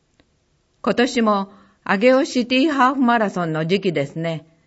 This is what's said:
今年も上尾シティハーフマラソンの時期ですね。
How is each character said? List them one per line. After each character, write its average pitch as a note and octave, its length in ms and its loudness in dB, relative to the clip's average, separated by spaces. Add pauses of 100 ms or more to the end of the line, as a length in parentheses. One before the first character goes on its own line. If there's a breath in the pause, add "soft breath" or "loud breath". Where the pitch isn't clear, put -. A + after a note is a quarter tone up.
(800)
今 G#3+ 140 -4
年 A#3+ 260 0
も G3+ 300 0 (320 loud breath)
上 G#3 320 2
尾 C4+ 100 2
シ B3+ 220 -2
テ B3+ 120 0
ィ D4+ 120 2
ハ C4+ 220 2
ー - 20 -6
フ C4+ 60 -2
マ A#3+ 180 4
ラ G#3 100 0
ソ F3+ 160 -4
ン D#3+ 80 -4
の D#3+ 140 -2
時 D#3+ 140 0
期 F3+ 120 -2
で C#3+ 140 -2
す - 80 -18
ね。 E3 320 -6 (200)